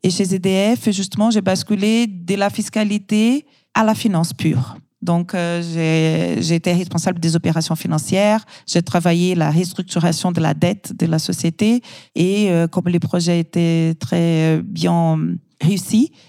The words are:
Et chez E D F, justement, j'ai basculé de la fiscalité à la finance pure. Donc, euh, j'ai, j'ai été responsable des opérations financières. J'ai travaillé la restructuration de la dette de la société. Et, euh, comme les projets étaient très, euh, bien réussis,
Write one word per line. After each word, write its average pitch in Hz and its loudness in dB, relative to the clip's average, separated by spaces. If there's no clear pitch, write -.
Et 185 4
chez 180 0
E 190 -2
D 190 2
F, 220 0
justement, 202 0
j'ai 214 2
basculé 202 0
de 185 -6
la 202 0
fiscalité 214 -2
à 226 2
la 220 2
finance 175 0
pure. 131 -2
Donc, 175 -2
euh, 170 -2
j'ai, 165 0
j'ai 170 0
été 175 0
responsable 175 -2
des 165 0
opérations 165 0
financières. 190 0
J'ai 170 0
travaillé 180 2
la 156 2
restructuration 175 0
de 170 -2
la 156 0
dette - -2
de 170 -2
la 165 0
société. 180 0
Et, 196 2
euh, 170 2
comme 175 -2
les 175 0
projets 175 0
étaient 165 0
très, 160 0
euh, - -4
bien 165 0
réussis, 202 2